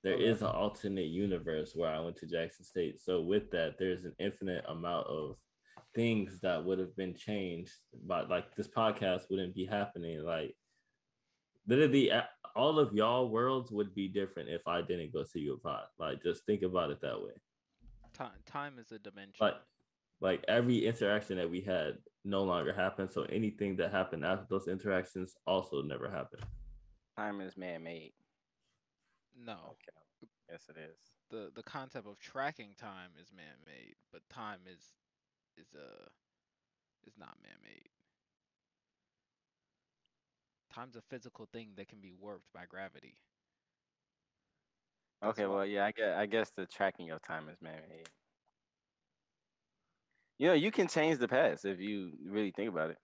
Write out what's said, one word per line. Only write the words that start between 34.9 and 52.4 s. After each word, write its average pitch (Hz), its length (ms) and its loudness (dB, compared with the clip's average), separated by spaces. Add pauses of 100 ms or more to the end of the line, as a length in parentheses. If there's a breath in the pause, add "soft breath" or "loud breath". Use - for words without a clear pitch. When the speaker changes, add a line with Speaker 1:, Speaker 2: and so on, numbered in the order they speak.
Speaker 3:
is, 80 180 -20
uh, 57 300 -18 (1040)
is 104 120 -20
not 62 240 -20
man-made. 50 460 -20 (2750)
Time's 117 220 -14
a 117 120 -12
physical 117 440 -14
thing 113 240 -14
that 98 120 -12
can 104 120 -20
be 95 120 -18
warped 95 420 -14
by 90 140 -16
gravity. 92 480 -14 (2000)
That's 107 180 0
Speaker 4:
Okay, 104 80 2
Speaker 3:
why 98 80 -2
Speaker 4:
well, 98 120 0
yeah, 101 200 2
I 107 60 0
guess, 104 240 0
I 104 100 2
guess 107 300 0
the 92 100 -6
tracking 90 440 -2
of 80 120 -8
time 78 280 -10
is 87 100 -20
man-made. 80 480 -16 (2250)
You 143 100 6
know, 180 60 10
you 160 160 6
can 190 180 2
change 156 300 4
the 123 100 2
past 127 360 4
if 95 160 -2
you 98 320 -4 (120)
really 98 280 0